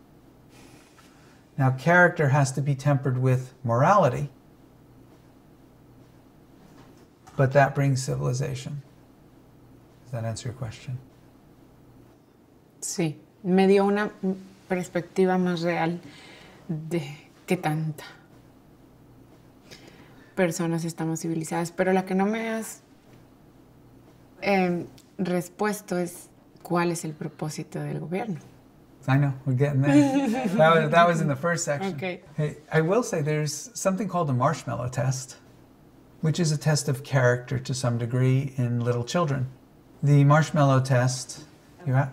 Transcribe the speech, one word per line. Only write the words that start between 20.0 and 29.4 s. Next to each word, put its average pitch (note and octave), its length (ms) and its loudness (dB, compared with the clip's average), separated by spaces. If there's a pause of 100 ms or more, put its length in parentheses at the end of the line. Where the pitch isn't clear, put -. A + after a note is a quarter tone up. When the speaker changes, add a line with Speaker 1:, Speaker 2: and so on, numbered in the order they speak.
Speaker 2:
personas E3 500 -2
estamos D#3+ 360 -6
civilizadas, E3 500 -6
pero F#3 220 0
la F#3 120 2
que F#3+ 100 -4
no F#3+ 120 2
me A3+ 220 -4
has, A3 320 -8 (1600)
em, F#3 460 0 (320)
respuesto F3+ 800 -4
es F3 300 -6 (340)
cuál F3 280 0
es E3 140 -6
el D#3 80 -8
propósito D#3 680 -10
del D3 200 -8
gobierno. F3 400 -6 (680)
Speaker 1:
I C3+ 120 2
know, C#3 160 0 (100)